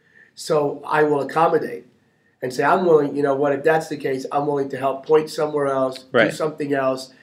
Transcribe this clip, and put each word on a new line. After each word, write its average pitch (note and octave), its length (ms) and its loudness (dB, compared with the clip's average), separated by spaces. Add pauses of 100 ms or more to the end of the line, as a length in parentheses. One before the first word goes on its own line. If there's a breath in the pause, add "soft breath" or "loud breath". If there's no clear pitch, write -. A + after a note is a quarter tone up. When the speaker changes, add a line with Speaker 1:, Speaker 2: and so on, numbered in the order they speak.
(360 soft breath)
Speaker 1:
So D3 500 -2
I D3+ 180 2
will D3 180 2
accommodate D#3+ 640 0 (560)
and B2 120 -6
say, D3 100 -2
I'm F3+ 220 2
willing, D3 300 4
you C#3+ 60 -2
know C#3 140 2
what, C#3+ 180 0
if C3+ 100 -4
that's D#3 260 0
the D3+ 80 -6
case, C3+ 340 -4
I'm C#3+ 160 -2
willing C#3 220 -2
to C3+ 80 -8
help C3+ 280 -4
point D#3 240 4
somewhere D3+ 380 -2
else, C3 440 -2
Speaker 2:
Right. A2 180 4
Speaker 1:
do - 60 -6
something D3+ 380 -4
else, C3 500 -2